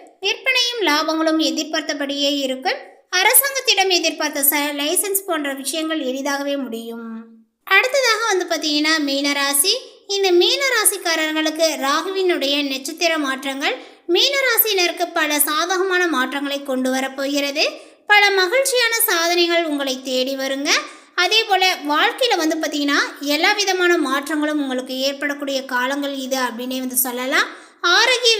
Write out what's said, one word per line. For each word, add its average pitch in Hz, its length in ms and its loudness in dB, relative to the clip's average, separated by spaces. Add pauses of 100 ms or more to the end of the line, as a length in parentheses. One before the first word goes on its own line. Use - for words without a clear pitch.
(260)
விற்பனையும் 480 640 0
லாபங்களும் 320 600 2
எதிர்பார்த்தபடியே 285 840 -4 (140)
இருக்கும். 262 360 -4 (380)
அரசாங்கத்திடம் 480 760 2
எதிர்பார்த்த 311 520 -2
ச-, 294 300 0
லைசன்ஸ் 370 480 -2
போன்ற 311 260 -2
விஷயங்கள் 320 560 -4
எளிதாகவே 277 540 -4
முடியும். 226 440 -10 (680)
அடுத்ததாக 480 460 2 (100)
வந்து 359 200 0
பாத்தீங்கன்னா 302 440 0 (120)
மீனராசி. 285 680 0 (420)
இந்த 392 120 2 (140)
மீனராசிக்காரர்களுக்கு 359 1300 0 (180)
ராகுவினுடைய 320 680 0 (160)
நட்சத்திர 320 460 -2
மாற்றங்கள் 277 600 -4 (380)
மீனராசினருக்கு 427 880 0 (100)
பல 302 320 0
சாதகமான 359 600 0
மாற்றங்களை 277 520 -4
கொண்டு 254 320 -2
வரப்போகிறது. 277 720 -2 (480)
பல 415 120 8 (180)
மகிழ்ச்சியான 494 520 2 (140)
சாதனைகள் 339 640 2
உங்களை 277 240 -2 (140)
தேடி 254 320 -2
வருங்க. 277 280 -2 (540)
அதே 427 160 2 (100)
போல 370 140 4 (260)
வாழ்க்கையில 415 520 2
வந்து 320 200 2
பாத்தீங்கன்னா 294 380 0 (340)
எல்லா 339 260 2
விதமான 370 380 2
மாற்றங்களும் 294 680 -2
உங்களுக்கு 254 320 -4 (120)
ஏற்படக்கூடிய 277 520 -4 (140)
காலங்கள் 277 420 -2 (100)
இது 262 200 -2
அப்படின்னே 254 380 -6
வந்து 254 220 -4
சொல்லலாம். 262 420 0 (480)
ஆரோக்கிய 480 440 4